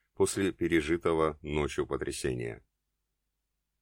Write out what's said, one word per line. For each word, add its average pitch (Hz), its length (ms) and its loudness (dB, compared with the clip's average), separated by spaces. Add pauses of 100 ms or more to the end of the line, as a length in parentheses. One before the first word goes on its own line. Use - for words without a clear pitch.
(160)
после - 360 2
пережитого 80 880 2
ночью 73 460 -2
потрясения. 65 760 -4 (1200)